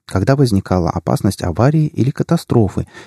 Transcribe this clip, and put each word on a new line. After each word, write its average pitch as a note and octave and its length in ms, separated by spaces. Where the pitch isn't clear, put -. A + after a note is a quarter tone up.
когда G2+ 300
возникала G2 540
опасность - 520
аварии C#3+ 440
или A#2 240
катастрофы, - 760